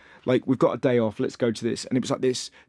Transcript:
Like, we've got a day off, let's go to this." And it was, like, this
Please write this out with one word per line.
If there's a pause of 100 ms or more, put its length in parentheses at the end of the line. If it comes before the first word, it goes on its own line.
(260)
Like,
we've
got
a
day
off,
let's
go
to
this."
And
it
was,
like,
this (180)